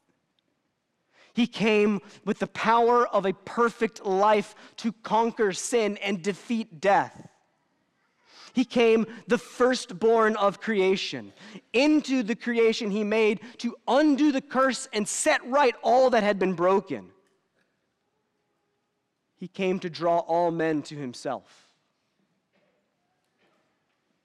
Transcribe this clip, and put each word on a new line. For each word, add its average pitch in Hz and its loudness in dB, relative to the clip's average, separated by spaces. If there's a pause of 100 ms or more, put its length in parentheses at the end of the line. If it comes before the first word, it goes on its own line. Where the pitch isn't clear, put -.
(1300)
He 233 2
came 208 0 (240)
with 202 -6
the 196 -2
power 233 2
of 196 -2
a 190 0
perfect - -4
life 202 2 (220)
to 233 -6
conquer 220 -2
sin 208 -2
and 196 -6
defeat 202 -6
death. 170 0 (1300)
He 247 0
came 226 2 (220)
the 233 2
firstborn 220 0
of 202 0
creation, 185 -2 (400)
into 269 2
the 208 -4
creation 226 0
he 208 -2
made 214 0 (180)
to 240 -6 (140)
undo 294 4
the 269 -4
curse 262 -2
and 214 -4
set 285 0
right 262 2
all 254 4
that 226 4
had 202 0
been 190 0
broken. 170 0 (2250)
He 180 -14
came 185 -2
to 180 -8
draw 170 0
all 170 0
men 160 -2
to - -16
himself. 127 -12 (2500)